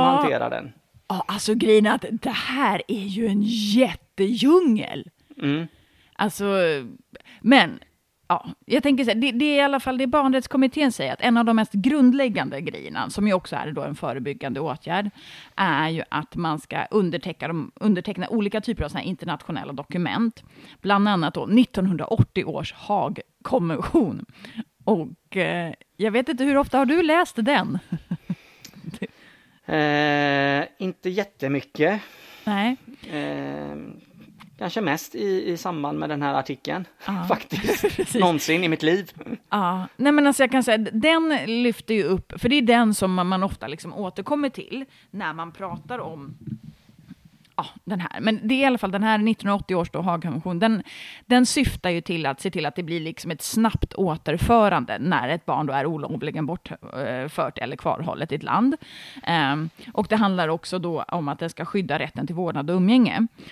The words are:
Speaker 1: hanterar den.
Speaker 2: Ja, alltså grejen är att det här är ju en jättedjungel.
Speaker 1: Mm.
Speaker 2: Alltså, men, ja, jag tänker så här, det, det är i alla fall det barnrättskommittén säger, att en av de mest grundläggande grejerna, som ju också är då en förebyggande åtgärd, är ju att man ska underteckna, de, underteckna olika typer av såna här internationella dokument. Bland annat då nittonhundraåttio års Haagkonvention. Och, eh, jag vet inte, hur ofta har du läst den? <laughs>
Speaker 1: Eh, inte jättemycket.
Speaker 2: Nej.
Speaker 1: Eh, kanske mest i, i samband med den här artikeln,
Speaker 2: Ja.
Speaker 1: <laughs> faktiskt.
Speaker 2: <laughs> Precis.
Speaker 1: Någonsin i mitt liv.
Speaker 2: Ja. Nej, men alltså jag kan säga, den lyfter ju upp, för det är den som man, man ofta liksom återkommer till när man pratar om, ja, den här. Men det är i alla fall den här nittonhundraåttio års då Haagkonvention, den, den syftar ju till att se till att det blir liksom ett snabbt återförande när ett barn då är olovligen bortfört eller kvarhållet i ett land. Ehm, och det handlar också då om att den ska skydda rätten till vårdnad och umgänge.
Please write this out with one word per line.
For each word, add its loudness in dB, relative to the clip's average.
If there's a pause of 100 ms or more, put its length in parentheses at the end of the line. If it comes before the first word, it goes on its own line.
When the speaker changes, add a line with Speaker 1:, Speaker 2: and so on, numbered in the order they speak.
Speaker 1:
hanterar 2
den. -6 (360)
Speaker 2:
Ja, -4
alltså -2
grejen 6
är 4
att -4
det -4
här -2
är -4
ju -2
en 2
jättedjungel. 2 (320)
Speaker 1:
Mm. 0 (460)
Speaker 2:
Alltså, -2 (960)
men, 6 (500)
ja, 0 (200)
jag 2
tänker 2
så 2
här, 2
det, 2
det 0
är 4
i 6
alla 2
fall -4
det 0
barnrättskommittén 2
säger, -4
att -8
en 4
av 4
de 4
mest 2
grundläggande 4
grejerna, -6
som 0
ju 4
också -4
är -6
då -6
en -6
förebyggande -6
åtgärd, -4 (460)
är 2
ju -4
att -6
man -2
ska -6
underteckna, -2
de, -6
underteckna -2
olika -2
typer -6
av -6
såna -6
här -6
internationella -8
dokument. -4 (360)
Bland 2
annat 0
då -6
nittonhundraåttio 2
års -6
Haagkonvention. -2 (580)
Och, -2
eh, -2 (240)
jag 0
vet 0
inte, -2
hur 4
ofta 2
har 4
du 4
läst 2
den? 0
<laughs> -20 (1800)
Speaker 1:
Eh, 2 (140)
inte -6
jättemycket. -2 (440)
Speaker 2:
Nej. 0 (340)
Speaker 1:
Eh, -8 (840)
kanske -6
mest -4
i, -2
i -4
samband -4
med -4
den -4
här -2
artikeln, -4 (220)
Speaker 2:
Ja. -4
Speaker 1:
<laughs> -6
faktiskt. -2
Speaker 2:
<laughs> -2
Precis. -4
Speaker 1:
Någonsin 2
i 0
mitt 0
liv. 2 (380)
Speaker 2:
Ja. 0 (100)
Nej, 4
men 6
alltså 4
jag 4
kan 4
säga, 2 (140)
den 4
lyfter 0
ju 4
upp, 0
för 0
det 4
är 4
den 6
som 2
man, 2
man 0
ofta -4
liksom -12
återkommer -4
till -10 (260)
när -6
man -10
pratar -10
om, -12 (1200)
ja, -8 (180)
den -4
här. -8
Men 0
det 2
är 2
i 2
alla 2
fall -4
den -2
här 2
nittonhundraåttio 0
års -2
då -6
Haagkonvention, -4
den, 2 (440)
den 6
syftar 0
ju 0
till -4
att -2
se -2
till -4
att -4
det -6
blir -4
liksom -8
ett -8
snabbt 0
återförande 2
när 0
ett -4
barn 0
då -2
är 0
olovligen -6
bortfört -8
eller -8
kvarhållet -4
i -2
ett -8
land. 2 (460)
Ehm, 0 (220)
och -2
det 2
handlar 2
också -4
då -4
om -6
att -6
den -6
ska -10
skydda -2
rätten -6
till -8
vårdnad -4
och 2
umgänge. 4 (260)